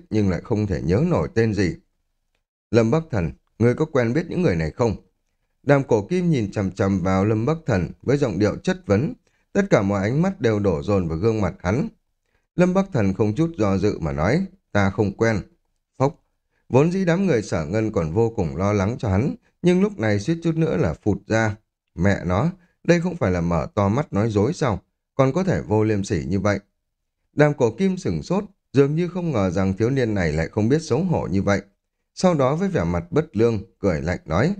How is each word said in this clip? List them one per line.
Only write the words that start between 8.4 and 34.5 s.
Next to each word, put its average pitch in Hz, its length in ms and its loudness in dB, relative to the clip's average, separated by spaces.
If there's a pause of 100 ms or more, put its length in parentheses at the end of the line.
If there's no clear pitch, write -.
chất - 300 -6
vấn. 123 260 2 (400)
Tất 202 180 2
cả 127 120 4
mọi 98 200 0
ánh 131 200 0
mắt 190 180 -2
đều 110 180 2
đổ 87 240 0
dồn 92 260 0
vào 80 100 -4
gương 110 220 0
mặt 87 220 -2
hắn. 123 260 -2 (680)
Lâm 180 180 2
Bắc 190 180 2
Thần 98 220 2
không 107 200 0
chút 165 240 0
do 98 200 2
dự 98 200 0
mà 76 140 -4
nói, 117 340 0 (260)
"Ta 98 180 2
không 101 260 0
quen." 113 260 0 (560)
Phốc. 139 260 -2 (440)
Vốn 151 240 2
dĩ 190 120 -2
đám 170 220 0
người 120 160 0
Sở 87 240 -4
Ngân 107 260 -2
còn 82 200 -2
vô 113 240 0
cùng 76 200 -4
lo 98 160 0
lắng 104 260 0
cho 117 100 -4
hắn, 101 260 0 (280)
nhưng 180 200 2
lúc 208 160 -2
này 104 220 0
suýt 165 220 -4
chút 165 120 -2
nữa 160 220 0
là 82 180 -2
phụt - 320 -2
ra. 110 300 0 (380)
Mẹ 95 300 0
nó, 101 260 0 (340)
đây 170 160 4
không 175 160 -4
phải 107 140 0
là 90 100 0
mở 85 340 -2
to 101 140 2
mắt 123 240 -2
nói 110 180 0
dối 104 220 2
sao? 117 280 -2 (340)
Còn 135 180 2
có 185 120 -2
thể 117 160 0
vô 107 240 0
liêm 104 200 0
sỉ 80 240 -4
như 95 120 -2
vậy. 101 200 0 (720)
Đàm 147 220 2
Cổ 117 160 2
Kim 190 260 -2
sửng 82 260 -4
sốt, 196 220 -4 (280)
dường 139 220 4
như 175 140 -2
không 170 240 -4
ngờ 98 180 2
rằng 95 240 0
thiếu 110 160 0
niên 123 240 0
này 85 180 0
lại 80 160 -2
không 110 200 0
biết 156 140 2
xấu 147 220 -2
hổ 107 220 -2
như 95 160 -2
vậy. 101 200 0 (560)
Sau 180 160 2
đó 135 200 2
với 196 140 -2
vẻ 135 160 0
mặt 85 260 -2
bất 147 260 -2
lương, 113 260 2 (160)
cười 82 240 0
lạnh 85 220 -4
nói, 117 360 0